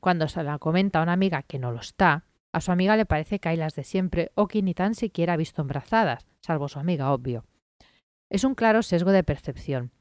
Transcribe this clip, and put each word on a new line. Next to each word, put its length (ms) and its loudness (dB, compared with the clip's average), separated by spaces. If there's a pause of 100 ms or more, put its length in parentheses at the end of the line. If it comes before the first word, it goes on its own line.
Cuando 280 0
se 140 -6
la 160 -4
comenta 400 0
a 40 2
una 120 2
amiga 280 0
que 160 -10
no 140 -4
lo 80 -6
está, 460 2 (260)
a 80 -2
su 120 -2
amiga 240 4
le 100 2
parece 320 -2
que 100 -4
hay 80 0
las 180 -4
de 100 -8
siempre 500 -2
o 140 2
que 120 -2
ni 140 0
tan 200 0
siquiera 380 -2
ha 60 2
visto 240 -2
embarazadas, 640 0 (180)
salvo 240 -2
su 100 -10
amiga, 340 0
obvio. 340 -4 (800)
Es 160 -2
un 100 2
claro 280 4
sesgo 300 2
de 120 4
percepción. 760 -4